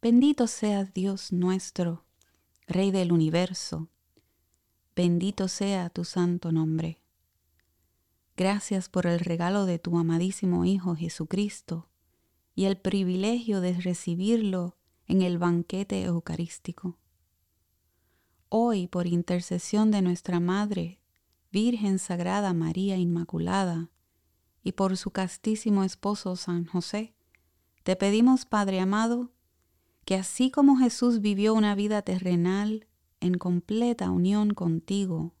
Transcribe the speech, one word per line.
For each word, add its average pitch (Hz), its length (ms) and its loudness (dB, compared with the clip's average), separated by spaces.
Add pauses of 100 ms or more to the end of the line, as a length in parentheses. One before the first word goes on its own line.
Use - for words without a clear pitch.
Bendito 247 460 6
seas, 202 440 -2
Dios 196 400 -4
nuestro, 175 720 -2 (640)
Rey 190 240 0
del 185 220 2
universo. 165 760 0 (1080)
Bendito 180 500 0
sea 190 420 -2
tu 175 160 -6
santo 175 460 0
nombre. 160 500 -2 (1400)
Gracias 196 520 -2
por 180 180 -2
el 175 140 0
regalo 175 460 -2
de 175 120 -2
tu 170 200 -2
amadísimo 175 640 0
Hijo 180 320 0
Jesucristo 165 920 -6 (680)
y 185 80 0
el 196 120 2
privilegio 196 840 0
de 180 200 0
recibirlo 180 960 -2 (300)
en 190 160 4
el 175 160 0
banquete 180 640 0
eucarístico. 170 960 -6 (1500)
Hoy, 214 400 0
por 175 180 -2
intercesión 180 840 0
de 202 100 2
nuestra 180 380 0
Madre, 185 600 -2 (520)
Virgen 208 480 2
Sagrada 185 520 -2
María 175 440 0
Inmaculada, 170 960 -2 (720)
y 185 80 -4
por 190 240 0
su - 160 -8
castísimo 202 720 -2
esposo 190 500 -4
San 175 300 -4
José, 208 500 -6 (760)
te 185 60 2
pedimos, 226 480 4
Padre 196 340 0
amado, 226 540 0 (720)
que 190 100 -2
así 247 380 0
como 277 240 8
Jesús 247 440 2
vivió 208 340 2
una 208 200 4
vida 208 280 0
terrenal 185 840 0 (320)
en 180 180 0
completa 190 760 -2
unión 202 420 2
contigo 170 840 -2